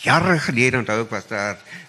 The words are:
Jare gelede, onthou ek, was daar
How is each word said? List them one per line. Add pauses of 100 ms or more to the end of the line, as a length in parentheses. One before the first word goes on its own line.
Jare
gelede,
onthou
ek,
was
daar (320)